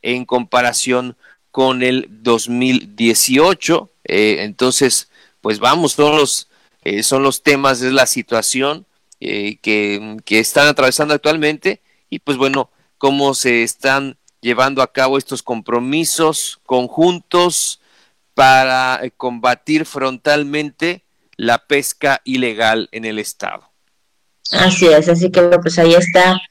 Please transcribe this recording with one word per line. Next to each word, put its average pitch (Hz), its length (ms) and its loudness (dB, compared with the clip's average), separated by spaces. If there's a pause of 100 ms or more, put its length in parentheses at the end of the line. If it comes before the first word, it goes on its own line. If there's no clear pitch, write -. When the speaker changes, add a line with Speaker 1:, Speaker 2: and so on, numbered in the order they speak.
Speaker 1:
en 123 240 -6
comparación 123 880 -2 (360)
con 131 300 0
el 127 280 0
dos 113 400 -2
mil 123 480 -2
dieciocho. 147 920 0 (120)
Eh, 101 400 0
entonces, 127 680 -2 (320)
pues 107 180 -4
vamos, 143 340 0
son 147 220 2
los, 143 320 -2 (360)
eh, 101 200 -4
son 135 200 0
los 135 200 -2
temas, 139 380 0
es 127 100 -2
la 135 140 2
situación, 127 800 -4 (340)
eh, 101 420 -8
que, 107 640 -4
que 107 160 0
están 143 280 2
atravesando 147 460 0
actualmente 156 680 -2 (280)
y, - 100 -10
pues, 139 180 -4
bueno, 135 320 -2 (280)
cómo 139 360 0
se 120 300 0
están 135 540 -4 (220)
llevando 131 420 0
a 123 120 -2
cabo 131 240 0
estos 135 260 -8
compromisos 139 1200 -4
conjuntos 170 1160 -2 (520)
para, 131 720 4
eh, 123 80 -10
combatir 123 760 -2
frontalmente 147 1160 -4 (320)
la 117 320 -2
pesca 143 560 -2
ilegal 113 680 -2
en 113 100 -12
el 107 160 -6
estado. - 500 -10 (800)
Speaker 2:
Así 185 360 2
es, 156 220 6
así 170 200 2
que, 185 120 4
bueno, 175 200 6
pues 170 160 -2
ahí 165 160 6
está 180 460 4 (120)